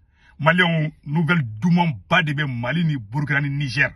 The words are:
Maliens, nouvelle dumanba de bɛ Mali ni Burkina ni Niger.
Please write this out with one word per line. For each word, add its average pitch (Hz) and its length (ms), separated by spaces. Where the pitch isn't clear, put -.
Maliens, 160 500
nouvelle 156 380
dumanba 170 800
de 151 100
bɛ 147 140
Mali 127 380
ni 151 120
Burkina 139 420
ni 143 120
Niger. 139 440